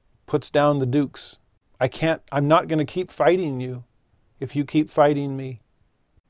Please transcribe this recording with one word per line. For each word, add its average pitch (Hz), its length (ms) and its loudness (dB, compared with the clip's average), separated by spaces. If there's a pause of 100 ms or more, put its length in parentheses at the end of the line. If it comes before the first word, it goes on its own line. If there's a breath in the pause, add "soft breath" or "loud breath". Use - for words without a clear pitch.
(260)
puts - 240 -4
down 147 300 2
the 131 80 0
dukes. 135 500 -2 (420)
"I 127 80 0
can't, 160 340 -2 (100)
I'm 143 160 0
not 160 200 4
gonna 156 180 -2
keep 180 260 -6
fighting 156 500 2
you 123 220 -10 (560)
if 131 160 -12
you 143 100 -2
keep 151 240 0
fighting 143 480 2
me." 131 240 -12 (680)